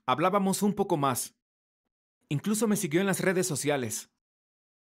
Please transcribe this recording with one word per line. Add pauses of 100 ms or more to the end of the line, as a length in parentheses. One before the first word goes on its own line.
hablábamos
un
poco
más. (960)
Incluso
me
siguió
en
las
redes
sociales. (840)